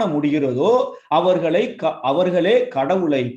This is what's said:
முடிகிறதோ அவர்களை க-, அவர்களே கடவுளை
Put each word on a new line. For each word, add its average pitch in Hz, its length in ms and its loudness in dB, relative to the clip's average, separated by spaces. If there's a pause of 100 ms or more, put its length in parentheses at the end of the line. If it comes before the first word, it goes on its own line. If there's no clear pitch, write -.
முடிகிறதோ 147 640 0 (400)
அவர்களை 170 540 2 (120)
க-, 160 160 -2 (180)
அவர்களே 175 440 2 (140)
கடவுளை 147 540 0 (160)